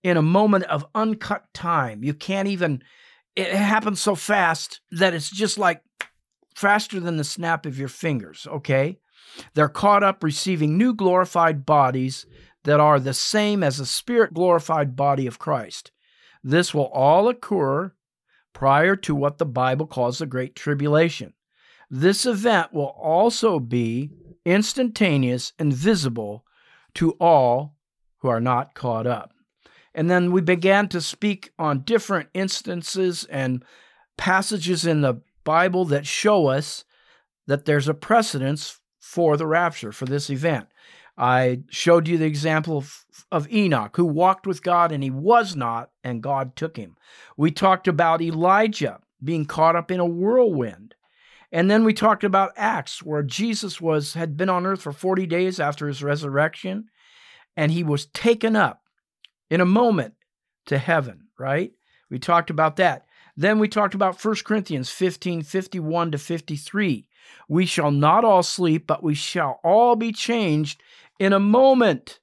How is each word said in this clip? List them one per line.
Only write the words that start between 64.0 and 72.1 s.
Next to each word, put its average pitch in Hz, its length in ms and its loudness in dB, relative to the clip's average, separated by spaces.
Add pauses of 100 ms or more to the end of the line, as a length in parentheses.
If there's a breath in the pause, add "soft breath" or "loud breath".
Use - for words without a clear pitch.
First 214 240 -2
Corinthians 175 460 -4
fifteen 180 520 -4
fifty-one 170 680 -4
to 147 60 -6
fifty-three. 160 920 -4 (400 soft breath)
"We 175 180 2
shall 151 260 0
not 156 340 4
all 190 180 6
sleep, 160 420 0
but 156 160 -2
we 151 140 -2
shall 147 480 -4
all 226 320 4
be 226 160 -4
changed 165 720 -2 (340 soft breath)
in 196 140 2
a 196 80 4
moment 233 840 4